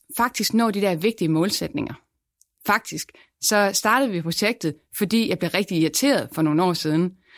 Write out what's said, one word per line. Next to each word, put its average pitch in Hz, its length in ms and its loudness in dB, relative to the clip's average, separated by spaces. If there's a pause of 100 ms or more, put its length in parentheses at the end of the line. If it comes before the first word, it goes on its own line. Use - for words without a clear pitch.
(180)
faktisk 233 360 -2
nå 226 180 2
de 190 100 -2
der 190 140 0
vigtige 180 340 0
målsætninger. - 640 -2 (720)
Faktisk, 202 440 -2 (300)
så 208 320 2
startede 233 380 2
vi 170 100 -2
projektet, 165 540 -2 (220)
fordi 220 320 0
jeg 175 100 -2
blev 202 100 -2
rigtig 196 280 -2
irriteret 160 560 2
for 165 80 -2
nogle 156 220 2
år 180 100 2
siden. 165 380 0 (260)